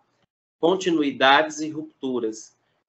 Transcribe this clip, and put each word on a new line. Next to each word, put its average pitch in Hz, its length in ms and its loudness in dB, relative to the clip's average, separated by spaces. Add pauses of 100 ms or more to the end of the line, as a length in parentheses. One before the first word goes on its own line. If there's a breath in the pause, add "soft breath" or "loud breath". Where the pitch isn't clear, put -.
(580)
continuidades 156 1000 2
e 156 100 -8
rupturas, 127 880 -8 (320)